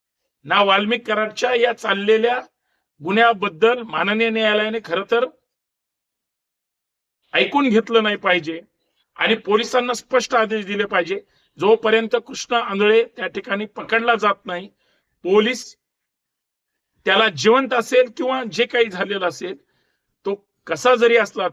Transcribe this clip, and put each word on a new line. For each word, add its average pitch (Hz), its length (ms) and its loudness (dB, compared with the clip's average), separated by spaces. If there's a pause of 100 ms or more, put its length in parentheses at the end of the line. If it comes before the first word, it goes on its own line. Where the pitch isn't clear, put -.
(440)
ना 185 180 2
वाल्मिक 208 440 0
कराडच्या 214 480 -2
या 233 180 2
चाललेल्या 220 680 0 (600)
गुन्ह्याबद्दल 208 840 2
माननीय 214 480 -2
न्यायालयाने 220 540 0
खरं 180 260 -4
तर 240 160 0 (2000)
ऐकून 254 360 0
घेतलं 226 340 2
नाही 208 140 -2
पाहिजे 170 440 -2 (560)
आणि 196 200 -2
पोलिसांना 233 580 -2
स्पष्ट 254 400 -2
आदेश 220 320 -2
दिले 202 180 -4
पाहिजे. 196 360 -4 (380)
जोपर्यंत 220 580 2 (100)
कृष्णा - 340 -4
आंधळे 208 420 2 (140)
त्या 175 100 -8
ठिकाणी 202 400 -8
पकडला 226 480 -2
जात 208 320 -2
नाही, 180 220 -10 (560)
पोलीस 214 500 0 (1300)
त्याला 202 300 4
जिवंत 226 360 2
असेल 247 440 2
किंवा 262 260 -4 (100)
जे 220 140 0
काही 233 240 0
झालेलं 190 380 -4
असेल, 180 280 -8 (680)
तो 202 80 -4 (320)
कसा 165 280 2
जरी 233 220 4
असला 202 360 0